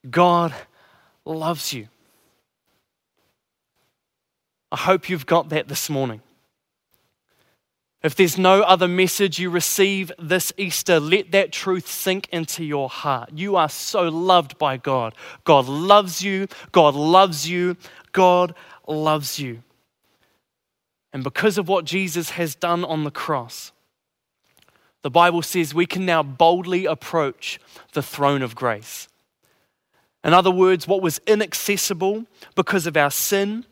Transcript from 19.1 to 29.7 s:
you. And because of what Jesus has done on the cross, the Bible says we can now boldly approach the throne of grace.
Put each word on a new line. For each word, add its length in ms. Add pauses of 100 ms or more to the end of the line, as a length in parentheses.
you. 240 (1500)
And 100
because 360
of 100
what 160
Jesus 460
has 240
done 300
on 200
the 60
cross, 600 (1300)
the 80
Bible 320
says 320
we 120
can 180
now 180
boldly 640
approach 760 (320)
the 100
throne 400
of 120
grace. 540 (1160)